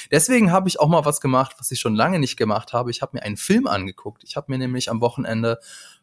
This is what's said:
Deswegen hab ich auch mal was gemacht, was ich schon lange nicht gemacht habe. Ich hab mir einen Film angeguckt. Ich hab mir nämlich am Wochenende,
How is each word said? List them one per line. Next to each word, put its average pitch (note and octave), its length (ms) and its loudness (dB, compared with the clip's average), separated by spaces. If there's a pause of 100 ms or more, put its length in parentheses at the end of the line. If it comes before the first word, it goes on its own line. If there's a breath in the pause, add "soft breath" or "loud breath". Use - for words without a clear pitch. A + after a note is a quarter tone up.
(100)
Deswegen G3+ 400 4
hab F#3+ 160 2
ich F3 140 -2
auch D3+ 80 6
mal E3 160 4
was D3 160 0
gemacht, C3+ 400 0
was - 100 -6
ich B2+ 80 -6
schon A2+ 160 0
lange D#3+ 240 2
nicht C3+ 180 -2
gemacht G#2+ 360 -2
habe. A#2+ 180 -2
Ich - 100 -8
hab - 140 -8
mir - 80 -8
einen G#2 140 -8
Film A#3+ 320 0
angeguckt. F#2+ 560 -6
Ich - 100 -18
hab C#3+ 140 -8
mir C3 100 -4
nämlich B2+ 320 -4
am A2+ 100 -4
Wochenende, A#2 600 -2 (420 loud breath)